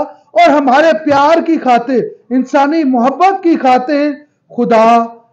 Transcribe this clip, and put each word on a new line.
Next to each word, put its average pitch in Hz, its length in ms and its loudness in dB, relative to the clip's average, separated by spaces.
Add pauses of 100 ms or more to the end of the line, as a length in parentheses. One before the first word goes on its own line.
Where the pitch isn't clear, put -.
(340)
और 339 160 4
हमारे 285 420 2
प्यार 302 480 0
की 330 160 -2
खातिर, 240 640 -2 (120)
इंसानी 285 520 -2
मोहब्बत 262 580 0
की 330 140 2
खातिर 277 720 0 (280)
खुदा 233 640 0 (160)